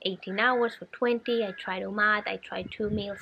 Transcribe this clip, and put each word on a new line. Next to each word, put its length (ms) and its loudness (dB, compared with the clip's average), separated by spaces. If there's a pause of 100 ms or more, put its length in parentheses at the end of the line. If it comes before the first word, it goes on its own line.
eighteen 380 0
hours, 340 4
for 120 -16
twenty, 580 2
I 80 -4
tried 300 -6
umat, 440 2
I 120 -4
tried 340 -8
two 180 -4
meals 320 -4